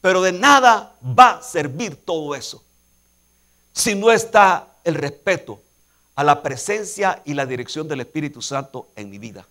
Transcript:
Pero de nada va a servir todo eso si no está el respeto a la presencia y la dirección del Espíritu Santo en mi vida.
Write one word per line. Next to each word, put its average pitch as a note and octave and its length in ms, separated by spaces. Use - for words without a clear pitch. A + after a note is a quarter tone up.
Pero F#3 200
de F#3 120
nada A#3+ 680
va F#3+ 360
a - 40
servir D3+ 540
todo D3+ 400
eso - 260
si A3 240
no G#3+ 160
está G#3 720
el E3 120
respeto C#3+ 640
a C#3+ 80
la D3 180
presencia F#3+ 840
y D3 80
la C#3 120
dirección B2+ 420
del D3 120
Espíritu D3 420
Santo C3+ 540
en G#2 140
mi G2 80
vida. G2+ 340